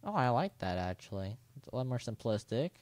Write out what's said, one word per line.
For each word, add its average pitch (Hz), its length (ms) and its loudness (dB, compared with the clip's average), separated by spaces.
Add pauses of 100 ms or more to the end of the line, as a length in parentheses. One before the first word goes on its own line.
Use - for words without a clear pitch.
Oh, 208 120 -4
I 127 160 4
like 147 280 2
that, 90 200 0
actually. 95 580 -4 (200)
It's - 120 -16
a - 80 -6
lot 127 100 0
more 127 120 0
simplistic. 113 720 0 (120)